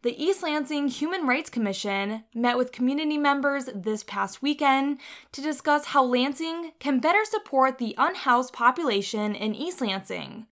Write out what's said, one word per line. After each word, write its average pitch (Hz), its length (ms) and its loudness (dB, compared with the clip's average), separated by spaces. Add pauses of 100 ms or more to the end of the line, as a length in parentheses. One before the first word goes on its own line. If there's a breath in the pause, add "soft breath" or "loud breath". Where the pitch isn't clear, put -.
the - 180 -2
East 370 220 0
Lansing 294 460 -2
Human 311 400 -2
Rights 285 200 0
Commission 202 760 -2 (100)
met 240 240 2
with 254 140 0
community 294 440 0
members 277 560 2
this 208 300 -4
past 196 400 -6
weekend 277 560 2 (320 loud breath)
to - 100 -14
discuss 294 440 0
how 285 180 4
Lansing 294 760 0
can 277 180 2
better 349 260 4
support 262 540 0
the 226 180 -4
unhoused 254 560 2
population 214 840 0
in 214 180 -2
East 330 260 -6
Lansing. 196 680 -6 (140)